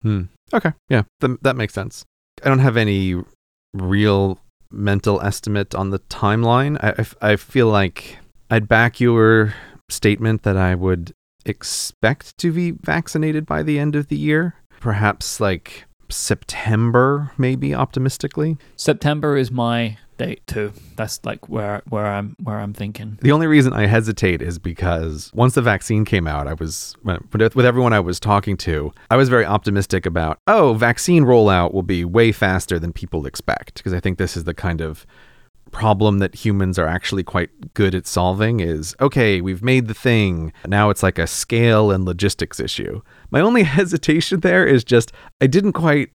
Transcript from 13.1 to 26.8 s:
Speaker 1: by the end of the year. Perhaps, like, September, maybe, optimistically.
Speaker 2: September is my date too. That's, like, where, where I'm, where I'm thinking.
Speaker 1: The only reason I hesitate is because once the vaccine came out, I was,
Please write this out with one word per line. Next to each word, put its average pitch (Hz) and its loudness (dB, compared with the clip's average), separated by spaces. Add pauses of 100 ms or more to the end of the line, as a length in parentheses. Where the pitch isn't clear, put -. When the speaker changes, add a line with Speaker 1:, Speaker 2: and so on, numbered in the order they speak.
Speaker 1:
by 156 -2
the 151 -2
end 147 -2
of 147 -4
the 147 -4
year. 151 0 (260)
Perhaps, 104 -2
like, 95 -4 (240)
September, 123 -2
maybe, 135 -2
optimistically. 139 -4 (200)
Speaker 2:
September 147 -2
is 131 0
my 117 -2 (180)
date - -8
too. 104 -6 (240)
That's, - -8
like, - -10
where, 104 -6
where 107 -4
I'm, 101 -6
where 107 -6
I'm 104 -8
thinking. 107 -12
Speaker 1:
The 131 4
only 160 2
reason 147 4
I 107 0
hesitate 107 0
is 85 -6
because 82 -6
once 120 2
the 131 2
vaccine 110 0
came 92 0
out, 73 -4
I 73 -6
was, - -10